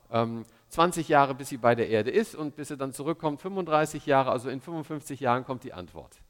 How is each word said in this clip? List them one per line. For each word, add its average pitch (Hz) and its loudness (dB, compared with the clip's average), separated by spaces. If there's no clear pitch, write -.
ähm, 117 0
zwanzig 170 2
Jahre, 139 6
bis 131 -12
sie 143 -8
bei 117 4
der 110 0
Erde 110 2
ist, 214 0
und 151 -6
bis 147 -10
sie 151 -8
dann 135 -6
zurückkommt, 147 -4
fünfunddreißig 156 -2
Jahre, 135 4
also 120 -2
in 131 -6
fünfundfünfzig 156 -10
Jahren 127 0
kommt 127 -8
die 127 -14
Antwort." 82 -16